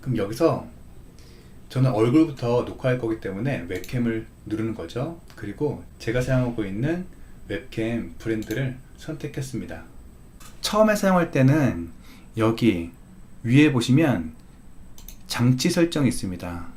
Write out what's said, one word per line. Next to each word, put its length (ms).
그럼 160
여기서 500
저는 240
얼굴부터 680
녹화할 360
거기 220
때문에 480
웹캠을 580
누르는 280
거죠. 460
그리고 480
제가 220
사용하고 440
있는 420
웹캠 680
브랜드를 600
선택했습니다. 880
처음에 340
사용할 340
때는 600
여기 540
위에 280
보시면 600
장치 440
설정이 380
있습니다. 580